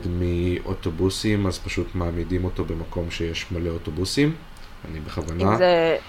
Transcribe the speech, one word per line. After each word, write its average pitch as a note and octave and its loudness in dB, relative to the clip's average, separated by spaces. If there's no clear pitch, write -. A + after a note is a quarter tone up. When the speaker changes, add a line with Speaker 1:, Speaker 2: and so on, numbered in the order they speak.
Speaker 1:
מאוטובוסים, F2+ 0
אז F2+ -2
פשוט F#2 -4
מעמידים F2 0
אותו F2 -2
במקום E2 -4
שיש E2 -4
מלא E2+ -2
אוטובוסים. F#2 0
אני D#2+ -8
בכוונה D#2+ -4
Speaker 2:
אם A2+ 2
זה E3+ 6